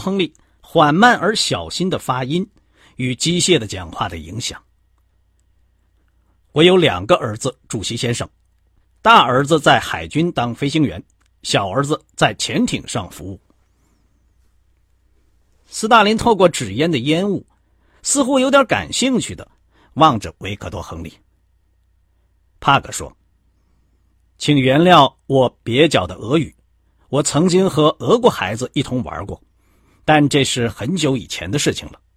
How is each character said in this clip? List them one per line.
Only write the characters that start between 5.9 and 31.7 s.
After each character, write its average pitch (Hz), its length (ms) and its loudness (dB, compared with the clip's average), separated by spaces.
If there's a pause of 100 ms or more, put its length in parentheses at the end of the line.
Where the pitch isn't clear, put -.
“我 151 120 2
有 180 120 6
两 101 300 2
个 175 100 4
儿 110 220 -4
子， - 200 -8 (120)
主 110 120 -6
席 113 140 -8
先 120 180 -4
生， 90 140 -8 (760)
大 220 200 6
儿 127 240 0
子 160 120 2
在 139 220 4
海 85 280 -8
军 165 240 -2
当 120 220 -4
飞 143 140 -6
行 151 160 0
员， 92 180 -4 (420)
小 101 260 -2
儿 131 160 -2
子 147 180 -4 (120)
在 123 180 0
潜 170 320 -4
艇 - 220 -6
上 92 240 -8
服 92 200 -14
务。” 92 80 -14 (2250)
斯 - 180 -6
大 226 140 6
林 214 160 2
透 233 180 2
过 175 140 4
纸 101 240 -6
烟 156 180 0
的 147 60 0
烟 156 320 -2
雾， 175 160 -4 (560)
似 277 220 0
乎 262 160 2
有 262 100 2
点 277 160 4
感 95 260 -4
兴 247 280 -2
趣 98 160 -8
的 - 120 -18 (460)
望 139 260 2
着 87 200 -10
维 98 160 -8
克 92 160 -12
多· 92 120 -10
亨 85 200 -12
利。 80 100 -14 (1500)
帕 139 200 2
克 - 120 -10
说 73 240 -12 (1200)
：“请 147 200 2
原 131 220 4
谅 170 340 6 (120)
我 131 360 0
蹩 135 240 2
脚 95 200 0
的 90 80 -12
俄 117 220 -2
语， 143 160 -4 (560)
我 139 140 0
曾 165 240 2
经 185 220 4
和 151 300 2
俄 170 200 2
国 233 100 4
孩 98 260 -2
子 123 180 -8
一 143 100 -2
同 - 200 -4
玩 80 220 -10
过， - 160 -14 (640)
但 151 240 4
这 135 160 2
是 120 240 -2
很 120 280 -6
久 151 200 0
以 92 120 -8
前 - 220 -10
的 131 80 -4
事 135 160 0